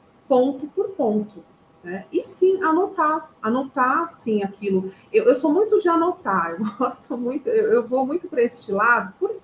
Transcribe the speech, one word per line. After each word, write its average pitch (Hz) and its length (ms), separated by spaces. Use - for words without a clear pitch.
ponto 277 400
por 403 220
ponto, 214 520
né? 185 300
E 392 120
sim, 381 380
anotar, 320 680
anotar, 269 680
sim, 214 320
aquilo. 190 500
Eu, 214 120
eu 254 100
sou 294 180
muito 415 280
de 349 80
anotar, 262 640
eu 170 60
<laughs> - 80
gosto - 380
muito, 247 320
eu, 214 240
eu 233 140
vou 254 200
muito 349 220
pra 254 140
este - 300
lado. 196 460
Por 403 260